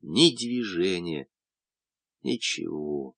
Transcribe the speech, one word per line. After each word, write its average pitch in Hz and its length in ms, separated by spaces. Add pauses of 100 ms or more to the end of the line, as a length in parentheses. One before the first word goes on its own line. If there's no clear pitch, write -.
ни 127 340
движения, 92 920 (920)
ничего. 76 960